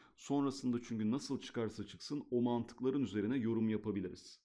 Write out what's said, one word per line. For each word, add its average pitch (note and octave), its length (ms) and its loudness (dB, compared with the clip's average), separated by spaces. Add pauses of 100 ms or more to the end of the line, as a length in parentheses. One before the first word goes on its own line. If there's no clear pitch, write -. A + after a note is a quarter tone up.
(160)
Sonrasında C3+ 640 0
çünkü A2 300 0
nasıl B2+ 300 -2
çıkarsa A2 420 -4
çıksın - 480 -8
o A#2+ 100 4
mantıkların B2 640 2
üzerine G#2+ 340 2
yorum A2+ 320 2
yapabiliriz. G2+ 760 -2